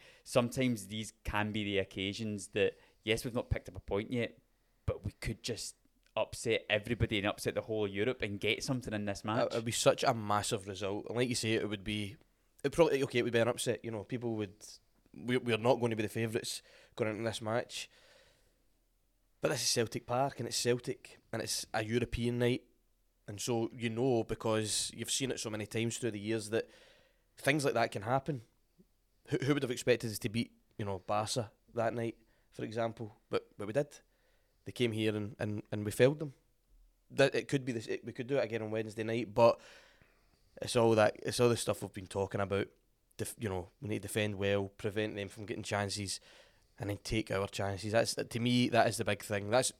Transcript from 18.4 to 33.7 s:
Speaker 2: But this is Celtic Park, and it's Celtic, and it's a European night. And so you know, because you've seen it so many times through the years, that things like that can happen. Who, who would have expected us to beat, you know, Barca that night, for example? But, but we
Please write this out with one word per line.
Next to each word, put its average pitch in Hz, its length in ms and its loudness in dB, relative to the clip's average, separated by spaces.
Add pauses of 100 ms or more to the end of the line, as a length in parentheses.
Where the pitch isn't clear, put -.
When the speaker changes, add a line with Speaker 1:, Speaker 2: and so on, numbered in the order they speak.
Speaker 2:
But 156 120 0
this 123 100 -2
is - 60 0
Celtic 117 380 0
Park, 131 340 0
and 120 80 -6
it's - 80 -4
Celtic, - 640 -2 (120)
and 113 80 -2
it's - 320 -4
a 110 120 -2
European 120 540 0
night. 120 240 2 (640)
And 104 120 -10
so 117 360 0
you 117 140 -2
know, 117 340 2
because 110 680 0
you've 113 160 -8
seen 131 200 0
it 127 80 -6
so 117 120 -6
many 107 160 -4
times 113 320 -2
through 113 140 -2
the 104 60 -6
years, 104 320 -2
that 110 180 0 (680)
things 139 280 0
like 131 100 2
that 117 180 2
can 110 100 -6
happen. 131 380 -2 (880)
Who, 151 160 0
who 143 100 4
would 139 80 0
have 120 80 -2
expected 120 400 2
us 104 100 -6
to - 80 -4
beat, 113 220 -2 (280)
you 110 60 -6
know, 98 220 -4
Barca 107 440 -2 (240)
that 113 200 0
night, 117 220 -4 (360)
for 123 120 -8
example? 113 500 -4 (160)
But, 120 160 -2 (120)
but 101 80 -6
we 107 80 -4